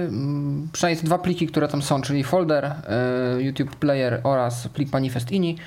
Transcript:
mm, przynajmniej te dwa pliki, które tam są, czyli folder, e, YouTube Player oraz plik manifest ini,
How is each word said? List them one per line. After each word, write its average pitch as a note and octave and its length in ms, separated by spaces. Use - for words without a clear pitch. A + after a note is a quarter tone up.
mm, C#3+ 640
przynajmniej E3+ 280
te E3 60
dwa F3 120
pliki, F3 280
które D3 220
tam C#3+ 140
są, C#3 200
czyli C#3+ 220
folder, D#3 400
e, B2+ 760
YouTube C#3 340
Player C3+ 480
oraz B2+ 440
plik C#3 240
manifest B2+ 400
ini, E3+ 340